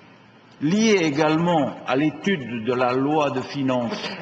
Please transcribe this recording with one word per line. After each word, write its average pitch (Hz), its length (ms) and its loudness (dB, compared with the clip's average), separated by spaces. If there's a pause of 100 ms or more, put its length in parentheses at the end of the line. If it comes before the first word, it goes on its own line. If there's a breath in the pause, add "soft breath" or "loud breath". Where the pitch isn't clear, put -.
(600)
liée 202 400 4
également 156 760 2 (100)
à 127 100 0
l'étude 139 680 -2
de 123 100 -2
la 123 180 2
loi 143 380 0
de 127 100 -4
finances 123 680 -4 (120)